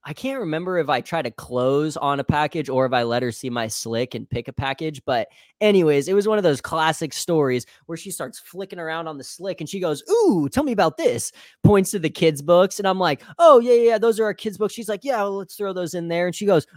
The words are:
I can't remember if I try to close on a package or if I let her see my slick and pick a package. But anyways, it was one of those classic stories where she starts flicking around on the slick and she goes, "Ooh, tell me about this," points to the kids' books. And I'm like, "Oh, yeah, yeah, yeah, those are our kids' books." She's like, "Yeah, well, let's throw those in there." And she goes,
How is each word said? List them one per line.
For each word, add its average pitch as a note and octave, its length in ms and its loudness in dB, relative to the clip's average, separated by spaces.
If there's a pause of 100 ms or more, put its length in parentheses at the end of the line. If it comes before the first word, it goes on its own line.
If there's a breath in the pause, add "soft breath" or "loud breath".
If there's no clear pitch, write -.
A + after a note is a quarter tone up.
I D3 80 -12
can't C4+ 260 -8
remember F3+ 400 -4
if D3 100 -2
I B2+ 120 0
try E3 200 -6
to B2 100 -4
close C#3 680 -2
on C#3 240 -2
a - 20 -4
package D3+ 460 -2
or C3 160 0
if B2 80 -2
I B2 100 0
let A#2+ 200 0
her B2 100 -2
see - 160 -10
my A#2 180 -4
slick A2+ 480 -6
and - 140 -10
pick A#2+ 180 -6
a C#3 60 -16
package. C#3+ 520 -8
But B2 220 -2 (320 soft breath)
anyways, D#3+ 480 4
it F#3 60 -2
was G3+ 160 2
one G#3+ 80 2
of G3 80 0
those C#3+ 160 2
classic D#3+ 500 -2
stories C3+ 540 0 (220 soft breath)
where E3 100 -10
she F3+ 120 -14
starts - 300 -10
flicking F#3+ 400 -14
around E3 300 -6
on D3+ 80 -12
the C3 80 -14
slick F#3 340 -10
and D#3 100 -8
she G3 120 -6
goes, D3+ 280 -2
"Ooh, E4+ 400 2
tell C#4 140 -2
me C4+ 80 -2
about F#3 240 2
this," B2+ 380 -2 (280 loud breath)
points G3 300 6
to G3+ 80 -6
the D#3 100 -2
kids' D3+ 320 0
books. F3 380 4
And G3 80 -2
I'm F#3+ 120 0
like, E3 220 0 (160 loud breath)
"Oh, D#4 220 10
yeah, A#3+ 140 4
yeah, A#3+ 160 6
yeah, A3+ 80 2
those A3 200 2
are A3 60 0
our G#3 100 -2
kids' G#3 240 -8
books." G#3 160 -2
She's A3 160 -12
like, G3+ 140 -6
"Yeah, B3+ 200 -2
well, G3 160 -4
let's - 160 -14
throw G3 180 -6
those F3 200 -6
in E3+ 140 -6
there." E3+ 200 -2
And F3 80 -6
she G#3 100 -6
goes, F#3 200 4 (120)